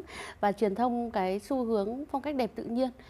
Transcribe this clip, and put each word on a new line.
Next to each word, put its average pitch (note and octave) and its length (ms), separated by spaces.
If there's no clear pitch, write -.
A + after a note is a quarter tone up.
và G3+ 120
truyền G3+ 240
thông A#3+ 360
cái F#3+ 280
xu B3+ 260
hướng A3+ 400
phong C4+ 160
cách D4 140
đẹp A#3+ 200
tự - 80
nhiên B3 260